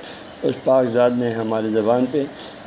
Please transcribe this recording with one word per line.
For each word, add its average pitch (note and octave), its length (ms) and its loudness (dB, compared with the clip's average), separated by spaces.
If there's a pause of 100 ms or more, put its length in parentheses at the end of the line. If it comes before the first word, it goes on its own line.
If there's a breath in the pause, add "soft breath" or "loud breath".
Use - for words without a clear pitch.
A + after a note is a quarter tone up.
(420 loud breath)
اس C3 120 0 (100)
پاک C3 280 4
ذات B2 200 4
نے A#2+ 220 0
ہماری A2 380 -2
زبان A2+ 380 4
پہ C#3 140 0 (420 loud breath)